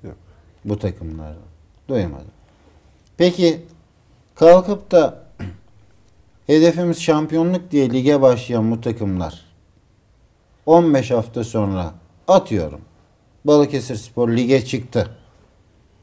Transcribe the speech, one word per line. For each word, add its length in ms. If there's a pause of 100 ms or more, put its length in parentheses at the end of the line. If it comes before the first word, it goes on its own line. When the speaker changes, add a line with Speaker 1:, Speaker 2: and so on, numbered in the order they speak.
Speaker 1:
Yok. 120 (500)
Speaker 2:
Bu 140
takımlarda. 580 (520)
Duymadım. 420 (840)
Peki 440 (720)
kalkıp 560
da 360 (1200)
hedefimiz 540
şampiyonluk 680
diye 180
lige 320
başlayan 500
bu 100
takımlar 640 (1200)
on 280
beş 180
hafta 320
sonra 480 (360)
atıyorum 540 (640)
Balıkesirspor 840
lige 360
çıktı. 440 (920)